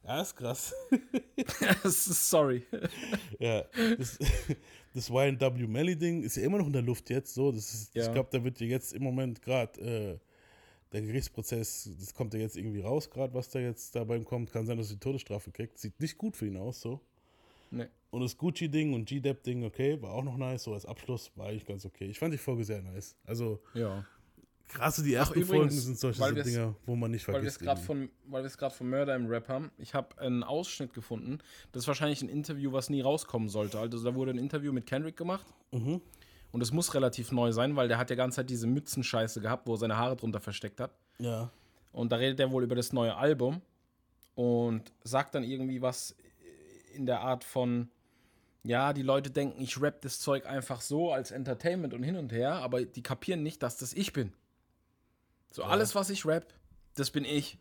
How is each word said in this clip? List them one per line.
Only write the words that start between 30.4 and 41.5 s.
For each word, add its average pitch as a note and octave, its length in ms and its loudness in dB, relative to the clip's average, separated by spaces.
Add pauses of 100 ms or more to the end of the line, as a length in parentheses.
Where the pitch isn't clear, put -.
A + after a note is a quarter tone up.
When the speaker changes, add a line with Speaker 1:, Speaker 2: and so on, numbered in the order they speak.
Speaker 2:
Ausschnitt D3+ 500 -4
gefunden, B2 460 -8 (320)
das B2 120 -6
ist C3 40 -2
wahrscheinlich D3 340 0
ein A#2+ 80 -4
Interview, C#3+ 440 -2
was C3 160 0
nie C#3+ 120 2
rauskommen B2+ 460 2
sollte, G#2 320 -2
also A#2 240 -4
da B2 120 2
wurde C3 160 0
ein B2 60 -2
Interview C#3+ 360 -2
mit B2 120 -2
Kendrick D#3 320 -4
gemacht F#3 280 -4 (260)
Speaker 1:
Mhm. C3 300 0 (500)
Speaker 2:
und A#2+ 100 -2
es A#2 120 0
muss E3+ 200 2
relativ B2+ 380 2
neu A#2+ 220 4
sein, C3 240 2
weil B2 120 4
der A#2 80 4
hat B2 120 0
ja B2+ 80 0
ganze B2+ 200 2
Zeit B2+ 120 -2
diese A#2 180 0
Mützenscheiße A#2+ 760 0
gehabt, A#2 260 -2
wo A#2 80 2
er - 20 -4
seine A2 200 2
Haare B2 200 2
drunter G#2+ 240 -2
versteckt - 400 -8
hat. A#2+ 100 -6 (280)
Speaker 1:
Ja. A#2 300 -2 (440)